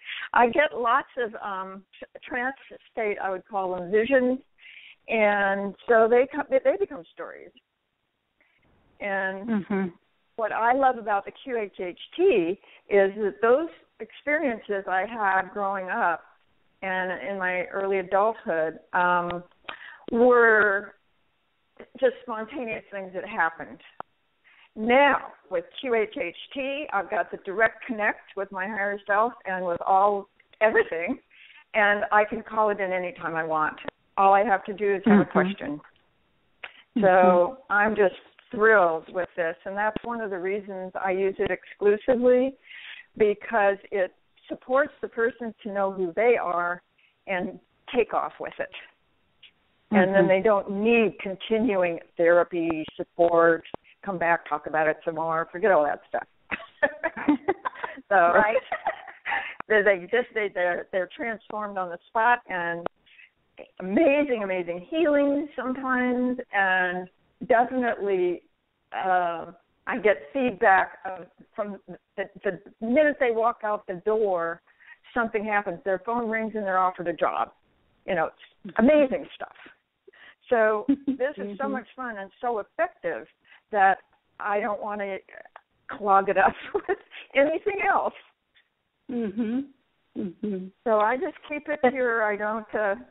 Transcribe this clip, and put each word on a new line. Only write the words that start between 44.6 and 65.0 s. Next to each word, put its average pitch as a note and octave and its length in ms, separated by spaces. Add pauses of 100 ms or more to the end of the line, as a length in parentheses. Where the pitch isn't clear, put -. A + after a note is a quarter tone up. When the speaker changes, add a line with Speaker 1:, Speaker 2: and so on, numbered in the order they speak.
Speaker 1:
the G#3 80
person A#3 540
to G#3 100
know G3 180
who F#3 240
they A#3 260
are F3 420 (440)
and F#3 320 (360)
take A#3+ 200
off D3 240
with - 200
it. - 120 (1200)
And F#3+ 240
then G3 100
Speaker 2:
Mm-hmm. F3+ 40
Speaker 1:
they F#3+ 140
don't G3+ 280 (120)
need A3+ 380
continuing F#3+ 800 (180)
therapy, E3 680 (120)
support, E3+ 640 (420)
come G3 140
back, E3+ 300
talk D3+ 180
about D#3 200
it D#3 180
some E3+ 120
more, E3 340
forget F#3+ 200
all D#3 140
that - 240
stuff. - 180 (560)
<laughs> D4 560 (720)
So G3+ 60
Speaker 2:
Right. F#3+ 420 (540)
Speaker 1:
<laughs> - 580
they, G#3+ 140
they G3 200
just, A#3 320
they, G#3+ 200
they're, F3 380
they're F3+ 240
transformed G#3+ 600
on F#3 100
the F3 100 (100)
spot, A#3+ 300 (100)
and E3+ 380 (920)
amazing, C4+ 640
amazing F3+ 460
healing D4 640